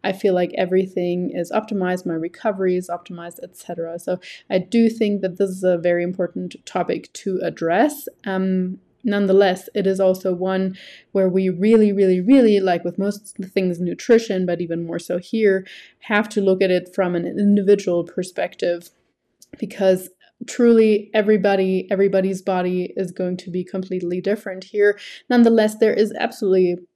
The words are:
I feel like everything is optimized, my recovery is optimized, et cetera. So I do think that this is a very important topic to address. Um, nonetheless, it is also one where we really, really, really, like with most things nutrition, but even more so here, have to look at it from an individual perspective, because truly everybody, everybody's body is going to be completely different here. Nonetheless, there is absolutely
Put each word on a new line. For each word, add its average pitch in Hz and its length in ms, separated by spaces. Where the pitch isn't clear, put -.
I 190 80
feel 190 220
like 180 240
everything 180 720
is 175 180
optimized, 185 540
my 175 80
recovery 185 640
is 185 140
optimized, 175 520
et 180 140
cetera. 170 420
So 180 220
I 190 80
do 226 320
think 208 320
that 185 160
this 196 100
is 185 160
a 180 140
very 175 240
important 180 520
topic - 480
to 185 280
address. 175 680
Um, 190 520
nonetheless, 196 720
it 196 120
is 190 140
also 185 340
one 190 420
where 190 180
we 190 180
really, 208 440
really, 190 280
really, 214 400
like 180 240
with 175 140
most 202 400
things 185 420
nutrition, 185 640
but 175 160
even 170 240
more 170 140
so 180 180
here, 190 500
have 214 280
to 208 140
look 190 180
at 190 100
it 180 240
from 180 200
an 175 100
individual 202 800
perspective, 180 840
because 185 520
truly 220 680
everybody, 196 760
everybody's 190 500
body 180 560
is 180 160
going 180 240
to 185 140
be 180 120
completely 185 600
different 190 420
here. 208 340
Nonetheless, 233 480
there 220 160
is 214 260
absolutely 185 580